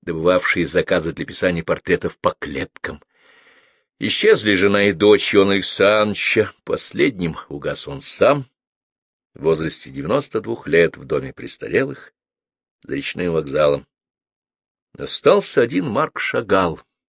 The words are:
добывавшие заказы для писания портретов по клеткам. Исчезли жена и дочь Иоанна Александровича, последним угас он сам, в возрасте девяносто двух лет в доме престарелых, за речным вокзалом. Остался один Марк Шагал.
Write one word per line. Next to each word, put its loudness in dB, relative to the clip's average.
добывавшие 0
заказы 0
для -10
писания -2
портретов -2
по 0
клеткам. -12
Исчезли 2
жена 4
и 2
дочь 4
Иоанна 6
Александровича, 2
последним -2
угас -8
он -12
сам, 0
в -16
возрасте -2
девяносто -4
двух -10
лет 2
в -18
доме -6
престарелых, -6
за -8
речным -6
вокзалом. 0
Остался 2
один 0
Марк -2
Шагал. 0